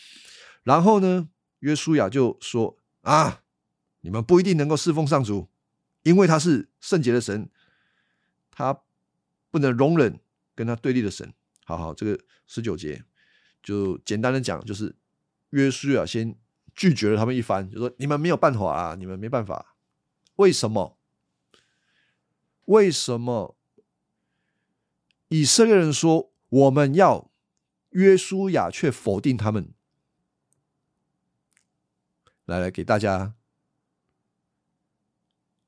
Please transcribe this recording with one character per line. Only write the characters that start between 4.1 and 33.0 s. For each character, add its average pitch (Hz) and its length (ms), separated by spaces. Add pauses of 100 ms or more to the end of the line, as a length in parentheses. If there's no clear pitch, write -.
们 113 120
不 175 160
一 190 40
定 185 120
能 147 120
够 151 100
侍 165 160
奉 151 140
上 143 160
主， 101 260 (540)
因 170 140
为 196 100
他 160 100
是 147 320 (100)
圣 180 220
洁 117 100
的 120 80
神， 107 300 (1000)
他 - 320 (680)
不 - 80
能 135 180
容 147 220
忍 120 220 (340)
跟 113 140
他 117 80
对 127 180
立 123 80
的 101 80
神。” - 240 (320)
好， 82 100
好， 82 160
这 107 140
个 104 180 (220)
十 - 160
九 101 160
节 76 260 (600)
就 98 420
简 107 160
单 123 100
的 131 80
讲， 98 240
就 107 120
是 101 200 (540)
约 139 220
书 139 220
亚 92 120
先 113 300 (380)
拒 180 200
绝 107 160
了 107 80
他 110 80
们 127 100
一 123 60
番， 95 280
就 107 80
说 120 220
：“你 139 80
们 147 100
没 160 120
有 151 80
办 147 160
法 95 200
啊， 82 220
你 92 100
们 92 140
没 110 80
办 117 180
法。” - 300 (600)
为 196 140
什 110 200
么？ 95 260 (1700)
为 202 240
什 123 300
么 120 380 (1700)
以 156 160
色 220 220
列 220 100
人 165 160
说 160 400 (180)
我 135 220
们 139 240
要， 156 340 (600)
约 190 260
书 190 340
亚 104 220
却 - 180
否 104 300
定 131 160
他 104 160
们？ 90 220 (2750)
来， 87 140
来， 90 120
给 - 120
大 110 140
家 98 380 (2250)